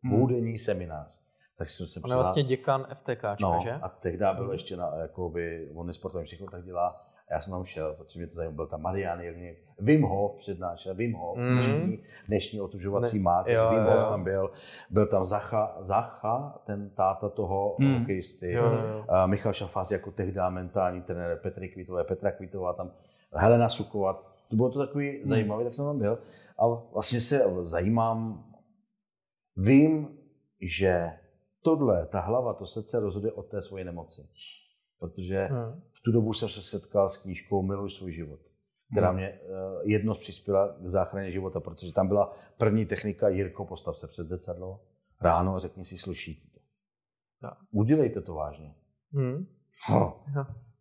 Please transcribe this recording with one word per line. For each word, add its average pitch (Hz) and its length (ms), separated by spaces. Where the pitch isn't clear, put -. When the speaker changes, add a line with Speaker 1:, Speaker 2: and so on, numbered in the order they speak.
Speaker 1:
Hmm. 123 120
Speaker 2:
Dvoudenní 117 420
seminář. 82 640
Tak 90 100
jsem - 180
se - 180
Speaker 3:
On 123 60
je 123 40
vlastně 127 280
Speaker 2:
přihlásil. 131 140
Speaker 3:
děkan 135 320
F - 140
T 123 140
Káčka, 104 320
Speaker 2:
No, 85 140
Speaker 3:
že? 110 100
Speaker 2:
a 92 160
tehdy 87 300
byl 95 260
Speaker 3:
Hmm. 95 80
Speaker 2:
ještě 90 240
na, 82 200
jakoby, 82 800
on 85 140
je 85 60
sportovní 90 300
psycholog, 90 260
tak 87 140
dělá. 90 240
A 82 60
já - 60
jsem 98 100
tam 90 140
šel, 78 300
protože 76 260
mě 85 60
to 78 80
zajímalo. 80 220
Byl 78 100
tam 78 160
Marian 90 380
Jelínek, 85 380
Wim 147 240
Hof 101 340
přednášel, 90 580
Wim 117 200
Hof, 87 240
Speaker 3:
Hmm. 123 100
Speaker 2:
dnešní, 135 440
dnešní 104 320
otužovací 101 580
Speaker 3:
Ne, 98 40
Speaker 2:
mák, 90 240
Speaker 3:
jo, 113 240
Speaker 2:
Wim 110 80
Speaker 3:
jo, 110 120
Speaker 2:
Hof 113 120
Speaker 3:
jo. 110 60
Speaker 2:
tam 101 160
byl, 95 260
byl 104 160
tam 95 180
Zacha, 107 560
Zacha, 113 880
ten 101 240
táta 98 380
toho 98 520
Speaker 1:
Hmm. 139 200
Speaker 2:
hokejisty, 92 520
Speaker 1:
Jo, 120 120
jo, 117 80
jo. 107 220
Speaker 2:
a 92 180
Michal 101 260
Šafář 92 380
jako 98 200
tehdy 92 380
mentální 90 540
trenér, 85 400
Petry 92 260
Kvitové, 90 360
Petra 95 280
Kvitová 92 400
tam, 90 200
Helena 110 360
Suková. 98 440
To 113 60
bylo 123 140
to 139 160
takový 143 340
Speaker 1:
Hmm. - 80
Speaker 2:
zajímavý, 110 360
tak 120 100
jsem 139 100
tam 147 140
byl. 110 200
A 113 100
vlastně 117 520
se 139 220
zajímám, 113 840
vím, 147 640
že 87 500
tohle, 123 420
ta 98 140
hlava, 113 340
to 95 120
srdce 110 340
rozhoduje 104 320
od 95 140
té 101 160
svoje 95 220
nemoci. 85 440
Protože 92 460
Speaker 3:
Hmm. 127 340
Speaker 2:
v - 120
tu 117 80
dobu 110 200
jsem 107 160
se 95 140
setkal 98 480
s - 80
knížkou 95 440
Miluj 98 280
svůj 92 220
život, 78 280
která 95 160
Speaker 1:
Hmm. 92 80
Speaker 2:
mě, 95 120
eh, - 120
jedno 107 320
přispěla 98 540
k 90 80
záchraně 95 420
života, 92 300
protože 85 320
tam 95 160
byla 101 260
první 110 280
technika: 104 420
„Jirko, 95 360
postav 85 340
se - 80
před 82 220
zrcadlo 90 520
ráno 90 320
a 92 40
řekni 87 260
si, 92 140
sluší 85 360
ti - 200
to.“ - 60
Speaker 1:
Tak. - 180
Speaker 2:
Udělejte 113 480
to 85 140
vážně. 76 400
Speaker 3:
Hmm. 139 340
Speaker 2:
Hm. - 40
Speaker 3:
Jo. 139 100